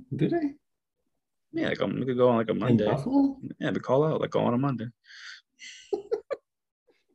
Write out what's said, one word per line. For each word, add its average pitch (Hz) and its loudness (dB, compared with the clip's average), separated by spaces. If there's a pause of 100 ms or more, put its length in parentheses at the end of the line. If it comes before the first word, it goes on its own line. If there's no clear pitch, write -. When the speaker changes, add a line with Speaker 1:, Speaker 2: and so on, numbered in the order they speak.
(160)
Speaker 1:
do 156 0
they? 294 -2 (960)
Speaker 2:
Yeah, 320 -2
like, - -2
um, - -2
we 123 -4
could 127 -2
go 123 6
on, 120 4
like, 113 0
a - 2
Speaker 1:
In 95 -4
Speaker 2:
Monday. 110 4
Speaker 1:
Buffalo? 262 2 (220)
Speaker 2:
Yeah, 147 -2
we 95 -2
call 135 2
out, 156 0
like, 107 -2
go - 0
on 110 2
a 120 2
Monday. 127 -2 (1040)
<laughs> 403 -2 (1160)